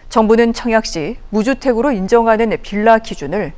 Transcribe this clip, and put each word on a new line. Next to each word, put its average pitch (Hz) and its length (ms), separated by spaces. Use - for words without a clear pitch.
정부는 233 440
청약시 220 640
무주택으로 247 600
인정하는 220 680
빌라 220 380
기준을 160 580